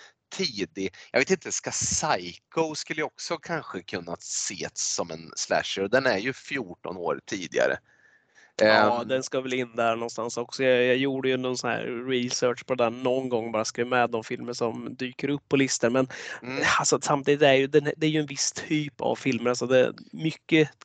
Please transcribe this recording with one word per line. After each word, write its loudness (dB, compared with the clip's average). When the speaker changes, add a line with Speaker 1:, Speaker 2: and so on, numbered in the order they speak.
Speaker 1:
tidig. -4
Jag 2
vet 0
inte, -2
ska -6
Psycho -2
skulle -6
ju -2
också -8
kanske -8
kunna -10
ses -6
som -4
en -12
slasher. -2
Den 2
är 2
ju -4
fjorton -8
år -2
tidigare. 0
Speaker 2:
Ja, 6
Speaker 1:
Ehm. -8
Speaker 2:
den 0
ska -4
väl -4
in -4
där 2
någonstans -6
också. -4
Jag, 6
jag 6
gjorde 0
ju 2
någon -2
sån -2
här -4
research 0
på -2
den 0
någon 0
gång, -2
bara 0
skrev -2
med 2
de -4
filmer -6
som -4
dyker -6
upp -4
på 2
listan. 2
Men 2
Speaker 1:
Mm. -6
Speaker 2:
alltså, 4
samtidigt 2
är 8
ju 6
den, 4
det 0
är 4
ju 2
en -2
viss -2
typ -4
av 0
filmer. 0
Alltså, -2
det, 6
mycket 2